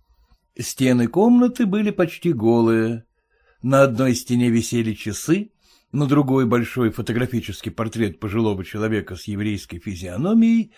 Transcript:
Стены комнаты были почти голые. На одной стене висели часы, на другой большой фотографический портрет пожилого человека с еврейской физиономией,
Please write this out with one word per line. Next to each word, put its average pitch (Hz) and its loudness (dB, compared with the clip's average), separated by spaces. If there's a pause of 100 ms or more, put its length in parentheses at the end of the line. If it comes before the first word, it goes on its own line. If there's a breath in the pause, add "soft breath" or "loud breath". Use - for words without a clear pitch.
(600)
Стены 123 0
комнаты 240 4
были 208 0
почти 170 -2
голые. 113 2 (560)
На 135 4
одной 127 2
стене 123 0
висели 113 0
часы, 160 -4 (420 soft breath)
на 143 0
другой 131 2
большой 120 0
фотографический 113 -6
портрет 110 -4
пожилого 104 -2
человека 107 -4
с - -14
еврейской 101 -6
физиономией, 180 0